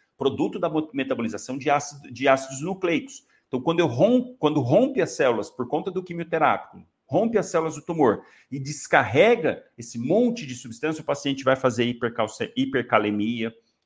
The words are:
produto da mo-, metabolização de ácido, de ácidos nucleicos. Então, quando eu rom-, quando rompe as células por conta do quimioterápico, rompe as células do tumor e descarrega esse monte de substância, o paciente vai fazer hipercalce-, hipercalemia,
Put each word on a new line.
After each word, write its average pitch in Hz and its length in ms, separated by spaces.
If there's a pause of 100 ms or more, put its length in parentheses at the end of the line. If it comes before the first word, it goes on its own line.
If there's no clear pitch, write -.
(160)
produto 139 420
da 175 100
mo-, 156 260
metabolização 131 640
de 135 100
ácido, 143 420
de 123 160
ácidos 135 360
nucleicos. 170 640 (220)
Então, 127 120
quando 165 200
eu 170 60
rom-, 208 520
quando 151 220
rompe 180 420
as 160 80
células 120 400
por 120 180
conta 156 220
do 180 120
quimioterápico, 160 800 (220)
rompe 208 340
as 180 80
células 160 300
do 147 60
tumor 139 400 (280)
e 139 80
descarrega 143 1040 (140)
esse 120 220
monte 160 480
de 127 80
substância, 151 480
o - 20
paciente 139 400
vai 135 100
fazer 123 300
hipercalce-, 117 720
hipercalemia, 113 960 (320)